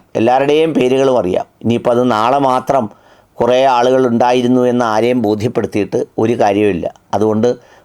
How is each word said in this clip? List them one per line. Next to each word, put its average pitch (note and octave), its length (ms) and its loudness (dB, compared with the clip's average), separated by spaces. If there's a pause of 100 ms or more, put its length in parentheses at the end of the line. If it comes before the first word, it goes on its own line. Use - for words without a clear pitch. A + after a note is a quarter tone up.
(200)
എല്ലാവരുടെയും C#3 580 2
പേരുകളും C3 440 2
അറിയാം. - 240 -4 (180)
ഇനിയിപ്പോൾ A#2 320 -2
അത് B2 80 0 (120)
നാളെ A#2+ 240 0 (100)
മാത്രം B2+ 360 -2 (540)
കുറേ B2 180 2 (200)
ആളുകൾ C3 240 2 (100)
ഉണ്ടായിരുന്നു B2 500 2 (100)
എന്ന് B2 220 0
ആരെയും A#2+ 320 0
ബോധ്യപ്പെടുത്തിയിട്ട് G#2+ 760 -4 (180)
ഒരു A2+ 240 0
കാര്യവുമില്ല. G2+ 460 0 (280)
അതുകൊണ്ട് A2 340 0 (360)